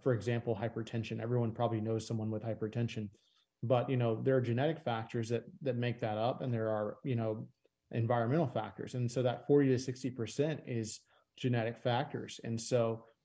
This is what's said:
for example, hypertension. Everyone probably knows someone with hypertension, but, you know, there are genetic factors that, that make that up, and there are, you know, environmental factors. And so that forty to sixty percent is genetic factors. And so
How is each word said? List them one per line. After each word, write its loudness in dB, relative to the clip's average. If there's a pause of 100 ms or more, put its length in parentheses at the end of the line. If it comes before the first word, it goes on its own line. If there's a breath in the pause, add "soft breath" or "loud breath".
for 4
example, 0
hypertension. -4
Everyone 0
probably 0
knows 0
someone -2
with -2
hypertension, -2 (540 soft breath)
but, 2
you 2
know, 2
there 4
are 4
genetic 0
factors -2
that, -2 (160)
that 0
make -2
that 0
up, 0
and -2
there 0
are, 0
you 0
know, -2 (440)
environmental 2
factors. -6
And 0
so 0
that 0
forty 8
to 6
sixty -4
percent -2
is -4 (380 soft breath)
genetic 0
factors. -2
And -4
so 0 (200 loud breath)